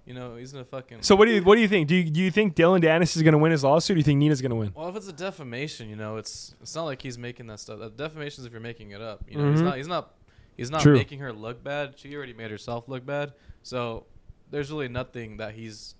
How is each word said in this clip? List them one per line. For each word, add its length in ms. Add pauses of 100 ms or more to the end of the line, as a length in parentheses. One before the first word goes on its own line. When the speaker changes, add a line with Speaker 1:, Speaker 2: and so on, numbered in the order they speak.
Speaker 1:
You 80
know, 220
he's 160
gonna 120
fucking 380
Speaker 2:
So 140
what 100
do 80
you, 80
what 140
do 40
you 80
think? 200
Do 80
you, 140
do 100
you 100
think 260
Dylan 240
Dennis 340
is 80
gonna 140
win 160
his 100
lawsuit? 300
Or 40
do 40
you 40
think 160
Nina's 200
gonna 160
win? 180
Speaker 1:
Well, 140
if 80
it's 120
a 40
defamation, 800
you 60
know, 200
it's, 460
it's 120
not 100
like 180
he's 160
making 300
that 120
stuff. 180
That 200
defamation's 480
if 60
you're 100
making 300
it 100
up. 260
You 80
know, 140
he's 80
Speaker 3:
Mm-hmm. 100
Speaker 1:
not, 80
he's 120
not, 260 (420)
he's 140
not 100
Speaker 2:
True. 160
Speaker 1:
making 240
her 120
look 300
bad. 360
She 180
already 160
made 180
herself 380
look 160
bad. 300 (280)
So 440 (440)
there's 200
really 180
nothing 500
that 140
he's 480